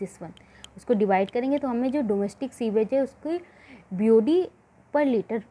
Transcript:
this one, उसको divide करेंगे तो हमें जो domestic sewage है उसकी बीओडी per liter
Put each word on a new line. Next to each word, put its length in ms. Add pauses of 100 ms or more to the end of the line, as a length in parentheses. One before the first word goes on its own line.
this 180
one, 180 (380)
उसको 160
divide 380
करेंगे 260
तो 100
हमें 240
जो 100
domestic 520
sewage 400
है 80
उसकी 380 (540)
बीओडी 480 (540)
per 120
liter 440